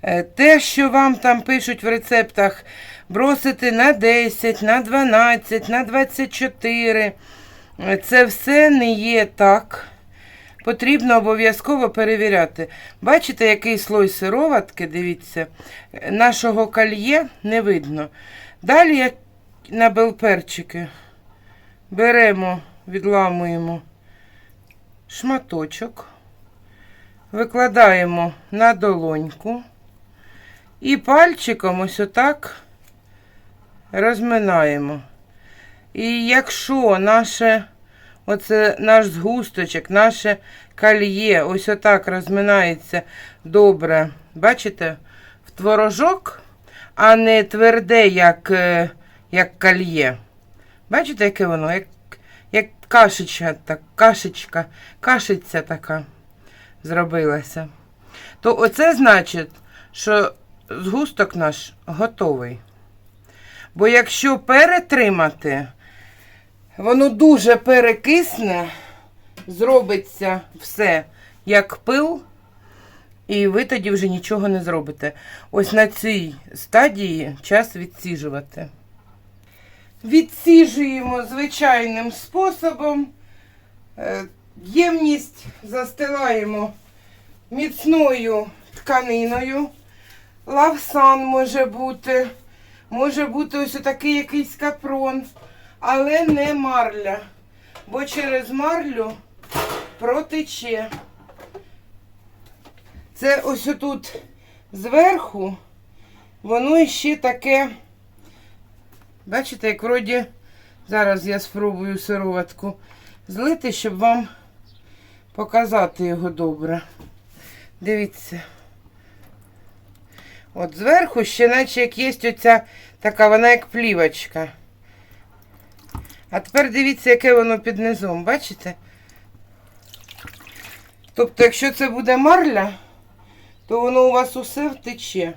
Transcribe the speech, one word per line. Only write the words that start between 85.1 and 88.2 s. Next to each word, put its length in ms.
застилаємо 1080
міцною 960